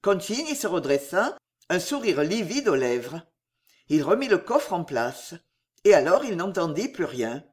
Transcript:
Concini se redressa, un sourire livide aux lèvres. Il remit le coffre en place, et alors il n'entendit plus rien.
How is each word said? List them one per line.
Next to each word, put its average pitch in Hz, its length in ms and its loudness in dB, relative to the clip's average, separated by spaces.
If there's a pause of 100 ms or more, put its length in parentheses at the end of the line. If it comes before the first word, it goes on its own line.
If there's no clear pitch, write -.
Concini 226 520 -2
se - 120 -4
redressa, 170 680 -2 (320)
un 180 100 0
sourire 226 440 0
livide 214 440 -2
aux 139 80 4
lèvres. 127 460 -2 (680)
Il 147 140 2
remit 226 240 2
le 202 100 4
coffre - 360 0
en 170 100 -2
place, 123 500 -4 (520)
et 208 80 10
alors 160 300 4
il 220 140 -4
n'entendit 175 500 -2
plus - 180 -4
rien. 123 480 -6